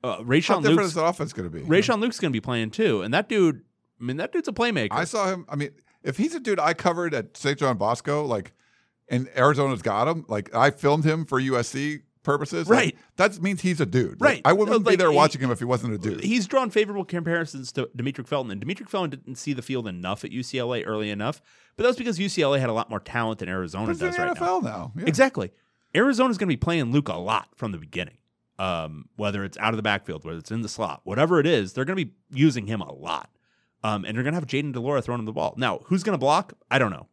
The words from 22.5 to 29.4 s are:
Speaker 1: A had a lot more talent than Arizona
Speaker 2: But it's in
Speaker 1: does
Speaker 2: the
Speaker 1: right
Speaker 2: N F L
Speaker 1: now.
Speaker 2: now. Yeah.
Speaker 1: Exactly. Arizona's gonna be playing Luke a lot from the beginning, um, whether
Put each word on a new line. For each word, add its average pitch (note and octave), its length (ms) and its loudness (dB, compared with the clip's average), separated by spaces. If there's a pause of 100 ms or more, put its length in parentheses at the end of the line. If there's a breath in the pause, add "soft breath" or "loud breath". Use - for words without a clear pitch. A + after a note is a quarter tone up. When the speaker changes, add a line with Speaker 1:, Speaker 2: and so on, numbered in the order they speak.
Speaker 1:
A C#3 60 2
had C3 80 0
a A2+ 60 -2
lot A2+ 140 -2
more G#2 120 -6
talent A2+ 400 -4
than F2 80 -8
Arizona F#2 380 -4
Speaker 2:
But F4 60 -2
it's E4+ 80 -6
in F4 80 -2
Speaker 1:
does F4 80 -4
Speaker 2:
the F4 60 -2
Speaker 1:
right F4 80 -2
Speaker 2:
N F4 60 -4
F - 60 -6
L F4+ 200 0
Speaker 1:
now. E3 80 -4
Speaker 2:
now. C3+ 260 -10
Yeah. E3+ 100 -4
Speaker 1:
Exactly. D#3+ 440 2 (460)
Arizona's B3 420 4
gonna G3 120 0
be C#3 60 2
playing D#3 360 0
Luke C#3+ 160 2
a F#2 60 -4
lot F#2+ 420 -2
from A2 160 -6
the F2 60 -8
beginning, D#2+ 400 -10 (400)
um, D#2+ 580 -4
whether G2+ 260 -4